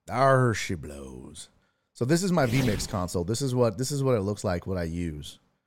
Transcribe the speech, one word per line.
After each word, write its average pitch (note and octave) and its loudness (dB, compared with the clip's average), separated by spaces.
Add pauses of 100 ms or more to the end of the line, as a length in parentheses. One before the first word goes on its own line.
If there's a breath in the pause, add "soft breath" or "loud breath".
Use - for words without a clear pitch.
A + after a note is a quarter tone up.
There B2+ 4
she - -4
blows. C#2 -14 (440)
So A#2+ -2
this E3+ 4
is F#3 0
my D#3+ 4
vMix A#2 2
console. F2+ -2
This A2+ -2
is B2+ -2
what, A2+ 2
this B2+ -4
is C#3 -2
what C3 4
it G2+ 0
looks G2+ -2
like, F2+ -2
what F#2+ -2
I F2 -2
use, E2 -6 (280)